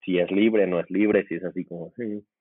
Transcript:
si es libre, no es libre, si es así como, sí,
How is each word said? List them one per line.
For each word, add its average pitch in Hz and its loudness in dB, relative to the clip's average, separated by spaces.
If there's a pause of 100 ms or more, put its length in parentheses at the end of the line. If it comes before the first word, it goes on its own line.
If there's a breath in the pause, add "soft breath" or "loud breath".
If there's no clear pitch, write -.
si 90 0
es 87 0
libre, 104 4
no 87 0
es 82 -8
libre, 101 2
si 85 -6
es 87 -8
así 90 -6
como, 85 -12
sí, 104 -10 (160)